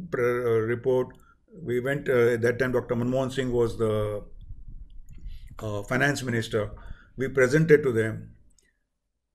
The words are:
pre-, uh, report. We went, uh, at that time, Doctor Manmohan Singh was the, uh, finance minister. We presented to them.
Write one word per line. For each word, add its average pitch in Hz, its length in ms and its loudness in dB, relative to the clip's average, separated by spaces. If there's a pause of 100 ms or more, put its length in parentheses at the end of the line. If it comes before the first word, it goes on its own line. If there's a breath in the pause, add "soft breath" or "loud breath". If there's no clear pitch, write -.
(100)
pre-, 127 140 0
uh, 123 360 2 (120)
report. 127 440 0 (540 soft breath)
We 123 100 0
went, 139 280 -4
uh, 120 260 4
at 113 80 -2
that 120 160 2
time, 127 140 0
Doctor 120 240 0
Manmohan 127 360 0
Singh 127 200 -2
was 117 260 2
the, 107 460 0 (1400 soft breath)
uh, 104 240 -6
finance 127 400 0
minister. 113 460 -2 (460 soft breath)
We 127 120 -2
presented 143 560 6
to 131 80 2
them. 110 420 -2 (1000)